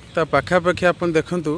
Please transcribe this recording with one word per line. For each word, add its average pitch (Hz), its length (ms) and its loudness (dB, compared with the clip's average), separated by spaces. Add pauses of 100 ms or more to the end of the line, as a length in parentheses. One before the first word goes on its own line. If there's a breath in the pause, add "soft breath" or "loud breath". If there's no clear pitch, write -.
(120)
ତା 170 120 -2
ପାଖାପାଖି 170 600 0
ଆପଣ 175 240 0
ଦେଖନ୍ତୁ, 160 480 -2